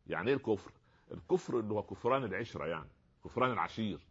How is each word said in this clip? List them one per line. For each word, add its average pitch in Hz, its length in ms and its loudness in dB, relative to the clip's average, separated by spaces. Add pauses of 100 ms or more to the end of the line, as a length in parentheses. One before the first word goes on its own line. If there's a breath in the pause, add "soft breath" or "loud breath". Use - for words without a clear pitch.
يعني 85 240 0
إيه 139 60 6
الكفر؟ 110 340 0 (420 soft breath)
الكفر - 460 0
اللي 107 160 0
هو 104 80 0
كفران 123 420 0
العشرة، 95 420 -4
يعني 80 220 -2 (360)
كفران 127 280 2
العشير، 95 460 -2 (120)